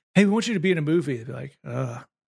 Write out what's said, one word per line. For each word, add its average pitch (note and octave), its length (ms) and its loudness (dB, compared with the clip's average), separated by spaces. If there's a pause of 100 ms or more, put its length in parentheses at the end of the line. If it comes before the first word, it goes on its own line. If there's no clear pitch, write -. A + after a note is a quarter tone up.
(140)
"Hey, G3+ 100 8
we G3 80 4
want A3+ 160 0
you A#3 60 0
to F#3 60 0
be F#3 120 2
in E3+ 60 2
a D#3 40 -2
movie." D3 360 0
They'd A2+ 100 -12
be B2+ 40 -12
like, C3 320 -12
"Uh, B2 360 -6 (360)